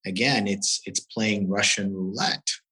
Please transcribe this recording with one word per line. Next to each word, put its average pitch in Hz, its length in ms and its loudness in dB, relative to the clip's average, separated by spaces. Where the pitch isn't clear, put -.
again, 107 440 2
it's, 101 360 0
it's - 160 -4
playing 104 480 0
Russian 98 460 0
roulette. 98 540 -2